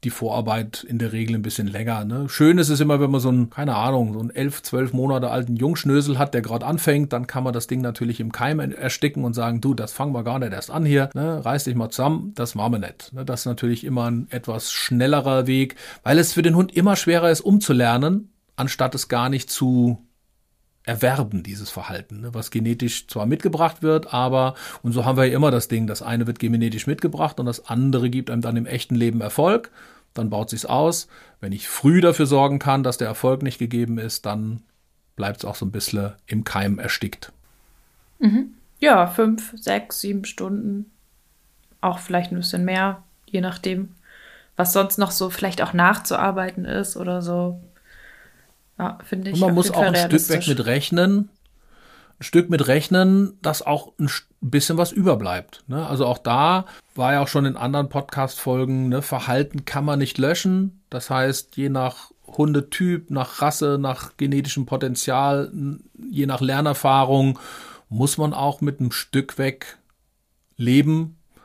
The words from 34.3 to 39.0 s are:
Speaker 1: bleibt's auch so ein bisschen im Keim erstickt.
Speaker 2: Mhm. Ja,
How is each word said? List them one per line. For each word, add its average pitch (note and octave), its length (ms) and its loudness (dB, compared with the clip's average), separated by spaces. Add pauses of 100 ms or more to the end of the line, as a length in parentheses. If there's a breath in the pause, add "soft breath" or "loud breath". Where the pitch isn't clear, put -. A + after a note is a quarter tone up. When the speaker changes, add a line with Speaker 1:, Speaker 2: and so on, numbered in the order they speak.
Speaker 1:
bleibt's G2+ 300 -6
auch G#2 80 -8
so - 140 -6
ein F#2+ 40 -4
bisschen G2+ 420 -4 (120)
im A2 180 -2
Keim G2+ 360 0
erstickt. - 520 -6 (840)
Speaker 2:
Mhm. B3 380 2 (240)
Ja, A3+ 260 6